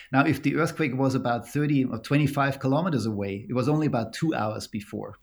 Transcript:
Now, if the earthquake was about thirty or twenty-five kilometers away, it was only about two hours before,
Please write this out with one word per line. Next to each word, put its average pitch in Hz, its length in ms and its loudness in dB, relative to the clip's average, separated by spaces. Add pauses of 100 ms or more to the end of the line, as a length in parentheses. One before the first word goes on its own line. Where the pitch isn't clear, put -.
(120)
Now, 139 140 4
if - 160 0
the 143 140 0
earthquake 151 380 0
was 131 200 2
about 120 340 -2
thirty 147 360 2
or 120 140 -4
twenty-five 139 600 0
kilometers 139 460 2
away, 101 420 -4
it 127 60 -4
was 123 160 2
only 151 160 2
about 113 260 -2
two 160 220 -2
hours 107 320 -4
before, 104 560 -8